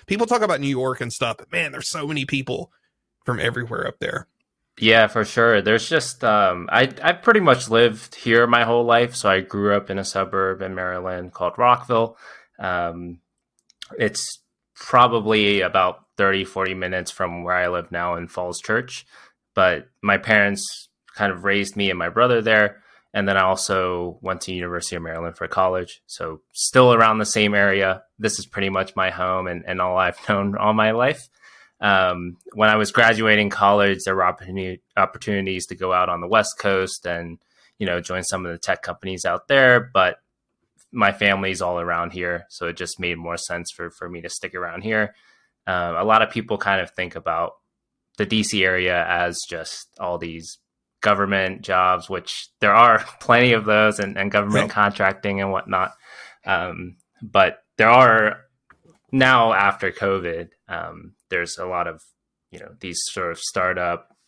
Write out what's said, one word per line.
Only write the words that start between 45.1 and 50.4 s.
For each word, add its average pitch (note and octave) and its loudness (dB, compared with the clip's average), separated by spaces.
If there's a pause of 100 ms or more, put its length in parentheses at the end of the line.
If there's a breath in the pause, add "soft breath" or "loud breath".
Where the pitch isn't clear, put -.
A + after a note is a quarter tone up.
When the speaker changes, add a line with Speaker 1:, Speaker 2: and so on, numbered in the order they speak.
Speaker 2:
Uh, F2 -2
a F#2 -2
lot A2 4
of G#2+ 0
people G#2+ -6
kind G2 0
of F2 -8
think F2+ -8
about E2 -4 (640)
the G#2 0
D A2 0
C G2+ 0
area F2+ 0
as F2 -2 (100)
just - -12 (140)
all F2 -6
these E2 -12 (420)